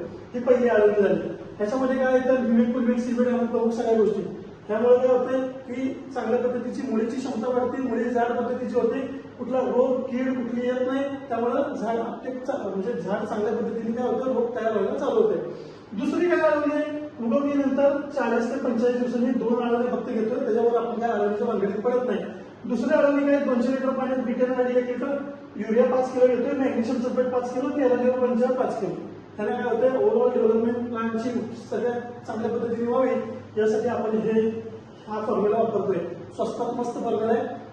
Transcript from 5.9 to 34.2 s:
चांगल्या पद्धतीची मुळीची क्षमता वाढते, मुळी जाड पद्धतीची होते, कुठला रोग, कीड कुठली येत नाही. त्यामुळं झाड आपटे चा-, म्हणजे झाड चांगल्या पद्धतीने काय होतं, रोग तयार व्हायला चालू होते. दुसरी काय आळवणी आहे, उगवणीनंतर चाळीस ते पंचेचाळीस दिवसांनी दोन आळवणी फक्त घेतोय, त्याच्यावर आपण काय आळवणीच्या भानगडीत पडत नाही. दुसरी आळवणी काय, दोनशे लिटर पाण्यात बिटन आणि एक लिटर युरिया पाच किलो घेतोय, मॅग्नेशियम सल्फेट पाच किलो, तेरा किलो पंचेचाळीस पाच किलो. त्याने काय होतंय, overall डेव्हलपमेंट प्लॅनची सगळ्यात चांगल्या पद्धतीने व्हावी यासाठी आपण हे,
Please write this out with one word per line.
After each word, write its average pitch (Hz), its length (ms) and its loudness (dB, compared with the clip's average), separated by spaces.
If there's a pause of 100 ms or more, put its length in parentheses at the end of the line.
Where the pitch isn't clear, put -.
चांगल्या 240 240 0
पद्धतीची 226 520 -2
मुळीची 233 260 0
क्षमता 247 340 -4
वाढते, 254 320 0
मुळी 226 220 -2
जाड 240 280 0
पद्धतीची - 480 -2
होते, 262 200 2 (380)
कुठला 247 200 -2
रोग, 247 420 2
कीड 254 280 -2
कुठली 240 380 -2
येत 254 260 0
नाही. 277 120 0 (240)
त्यामुळं 254 460 0
झाड 226 220 -2
आपटे 226 340 -4 (160)
चा-, 254 100 -2
म्हणजे 196 360 -4
झाड 196 340 -4
चांगल्या 214 260 -2
पद्धतीने 226 440 -2
काय 247 100 -2
होतं, 247 200 0
रोग 233 340 0
तयार 220 120 0
व्हायला 196 260 0
चालू 220 220 2
होते. 180 180 4 (540)
दुसरी 311 340 0
काय 320 140 4
आळवणी 294 340 4
आहे, 302 360 -4 (140)
उगवणीनंतर 277 760 2
चाळीस 240 540 -2
ते 269 40 -4
पंचेचाळीस 247 420 2
दिवसांनी 240 260 0
दोन 240 360 2
आळवणी 233 240 2
फक्त - 200 -2
घेतोय, 220 380 -2
त्याच्यावर 233 320 2
आपण 226 240 -2
काय 233 100 0
आळवणीच्या 208 360 0
भानगडीत 196 360 -2
पडत 247 240 0
नाही. 196 180 -2 (400)
दुसरी 262 300 0
आळवणी 285 320 4
काय, 285 120 4
दोनशे 262 320 0
लिटर 262 180 -2
पाण्यात 254 300 -2
बिटन 247 340 0
आणि 247 260 2
एक 240 60 0
लिटर 277 320 -4 (400)
युरिया 220 280 2
पाच 254 280 2
किलो 254 140 4
घेतोय, 262 320 2
मॅग्नेशियम 247 420 0
सल्फेट 247 260 0
पाच 247 280 -2
किलो, 269 140 -2
तेरा 254 280 2
किलो 247 160 2
पंचेचाळीस 254 460 2
पाच - 220 -2
किलो. 196 120 -4 (440)
त्याने 220 160 -2
काय 247 100 -4
होतंय, 240 280 2
overall 233 420 4
डेव्हलपमेंट 233 560 2
प्लॅनची 226 400 -4 (420)
सगळ्यात 240 300 -2 (260)
चांगल्या 226 240 -4
पद्धतीने 233 400 -2
व्हावी 254 180 2 (500)
यासाठी 220 300 2
आपण 226 300 -2
हे, 220 300 2 (600)